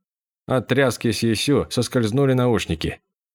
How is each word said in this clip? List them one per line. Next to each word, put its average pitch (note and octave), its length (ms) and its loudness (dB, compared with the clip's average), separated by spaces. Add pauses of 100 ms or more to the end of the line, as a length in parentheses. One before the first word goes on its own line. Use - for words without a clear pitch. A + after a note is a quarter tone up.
(460)
От B2+ 220 -2
тряски B2 440 0
с - 120 -4
Есю A2+ 460 2
соскользнули B2+ 640 0
наушники. G#2+ 680 -2 (340)